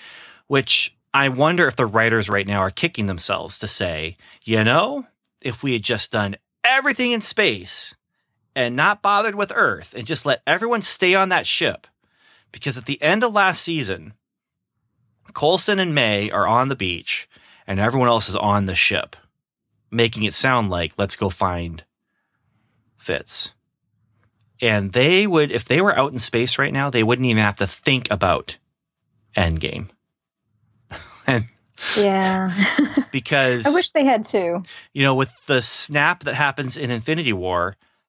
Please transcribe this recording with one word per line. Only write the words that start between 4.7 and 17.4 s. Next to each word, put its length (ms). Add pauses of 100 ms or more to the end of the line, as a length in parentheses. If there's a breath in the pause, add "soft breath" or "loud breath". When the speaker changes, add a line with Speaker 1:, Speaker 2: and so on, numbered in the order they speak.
Speaker 1:
if 200
we 120
had 80
just 300
done 240 (280)
everything 480
in 80
space 760 (580)
and 220
not 260
bothered 320
with 200
Earth 400
and 120
just 180
let 220
everyone 340
stay 340
on 140
that 180
ship." 400 (640 soft breath)
Because 260
at 80
the 160
end 220
of 100
last 280
season, 520 (1200)
Coulson 440
and 160
May 360
are 160
on 220
the 80
beach 520 (380 soft breath)